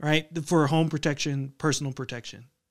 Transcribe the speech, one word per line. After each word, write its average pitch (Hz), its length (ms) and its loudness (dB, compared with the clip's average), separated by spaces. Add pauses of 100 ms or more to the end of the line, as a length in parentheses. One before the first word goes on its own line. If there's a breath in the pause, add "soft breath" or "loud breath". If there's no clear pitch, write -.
right? 156 340 0
The, 165 80 -4
for 156 240 4
home 160 220 4
protection, 143 680 -2
personal 143 340 0
protection. 123 540 -10 (240)